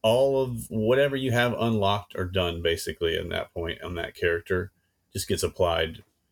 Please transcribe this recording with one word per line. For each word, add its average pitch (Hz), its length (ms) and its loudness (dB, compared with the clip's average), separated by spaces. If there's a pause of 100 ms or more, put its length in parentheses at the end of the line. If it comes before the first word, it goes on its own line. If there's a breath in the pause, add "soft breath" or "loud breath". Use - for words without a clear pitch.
all 135 400 4
of 120 280 -4
whatever 127 460 2
you 131 160 -2
have 120 260 4
unlocked 104 580 0
or 92 100 -2
done, 87 360 -2
basically, 82 560 -2
in 85 120 -6
that 85 240 -6
point, 85 300 -6
on 87 120 -8
that - 200 -8
character, 87 560 -2 (420)
just 95 140 -6
gets 95 160 -2
applied 82 600 -2 (280)